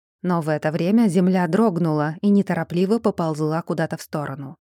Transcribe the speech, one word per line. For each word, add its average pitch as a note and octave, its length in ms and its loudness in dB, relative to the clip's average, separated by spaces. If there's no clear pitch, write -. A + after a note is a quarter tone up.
но F3 200 0
в D3+ 80 -2
это D3+ 220 0
время G3+ 360 2
земля F3+ 400 2
дрогнула E3 720 0
и G3+ 80 2
неторопливо F#3+ 680 0
поползла D#3+ 640 -2
куда-то D#3+ 360 -4
в - 40 -16
сторону. C#3 640 -10